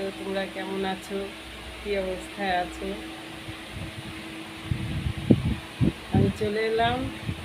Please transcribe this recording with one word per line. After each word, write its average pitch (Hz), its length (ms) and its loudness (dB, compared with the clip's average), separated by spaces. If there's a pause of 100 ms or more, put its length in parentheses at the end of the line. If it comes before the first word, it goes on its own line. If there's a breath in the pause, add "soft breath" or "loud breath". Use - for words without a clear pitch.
(200)
তোমরা 190 240 0 (120)
কেমন 190 260 -2 (120)
আছো, 196 240 -4 (600)
কী 208 100 -6 (140)
অবস্থায় 185 500 0 (100)
আছো? 175 240 -4 (3250)
আমি 196 160 8 (120)
চলে 214 200 2 (100)
এলাম 233 260 4 (480)